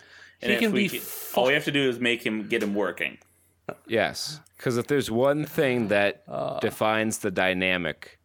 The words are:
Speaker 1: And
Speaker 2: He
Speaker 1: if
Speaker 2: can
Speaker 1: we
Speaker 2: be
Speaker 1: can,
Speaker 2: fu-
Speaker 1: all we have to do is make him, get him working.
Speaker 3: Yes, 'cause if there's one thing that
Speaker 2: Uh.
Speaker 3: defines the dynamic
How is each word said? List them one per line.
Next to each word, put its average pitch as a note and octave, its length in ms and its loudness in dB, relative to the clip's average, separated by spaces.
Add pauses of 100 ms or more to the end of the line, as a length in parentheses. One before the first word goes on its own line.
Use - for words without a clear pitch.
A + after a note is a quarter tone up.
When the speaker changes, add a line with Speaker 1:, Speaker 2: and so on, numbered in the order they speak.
(420)
Speaker 1:
And - 100 -2
Speaker 2:
He G#3 40 4
Speaker 1:
if - 60 0
Speaker 2:
can A3 100 4
Speaker 1:
we - 120 2
Speaker 2:
be F3+ 60 0
Speaker 1:
can, - 100 -4
Speaker 2:
fu- - 420 -4
Speaker 1:
all B2 60 4
we C#3 60 6
have D3+ 120 2
to D3+ 60 0
do C#3 180 2
is A#2 100 -2
make A#2+ 260 0
him, G#2+ 220 -2
get A2+ 160 0
him G2+ 120 -2
working. E2+ 420 -2 (720)
Speaker 3:
Yes, A2+ 520 -2 (200)
'cause A#2+ 180 -2
if A#2 100 -2
there's C#3 240 0
one C#3 340 2
thing B2+ 440 0
that G2+ 380 2
Speaker 2:
Uh. - 320 -6
Speaker 3:
defines A2 600 0
the G#2 120 -2
dynamic F#2 920 0